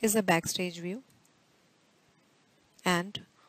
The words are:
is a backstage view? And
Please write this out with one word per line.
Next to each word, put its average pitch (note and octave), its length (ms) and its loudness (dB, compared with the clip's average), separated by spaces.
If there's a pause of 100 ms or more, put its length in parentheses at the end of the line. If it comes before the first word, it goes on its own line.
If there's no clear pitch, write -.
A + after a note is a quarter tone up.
is G#3+ 140 2
a A3 60 4
backstage F3 580 0
view? F#3 240 -8 (1800)
And F3+ 360 0 (280)